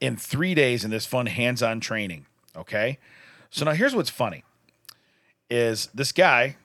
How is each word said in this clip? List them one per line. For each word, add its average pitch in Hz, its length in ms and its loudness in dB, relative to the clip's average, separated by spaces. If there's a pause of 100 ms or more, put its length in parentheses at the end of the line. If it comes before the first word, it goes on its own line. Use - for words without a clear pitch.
in 123 140 -2
three 175 380 -2
days 123 300 4
in 107 60 -6
this 110 160 -4
fun 123 200 -2
hands-on 113 540 -2
training." 101 460 -6 (280)
Okay? 107 440 -4 (500)
So - 160 -6
now 151 80 2
here's 247 220 0
what's 180 160 -2
funny, 95 320 -4 (1080)
is 117 460 0
this 135 160 -4
guy 139 540 4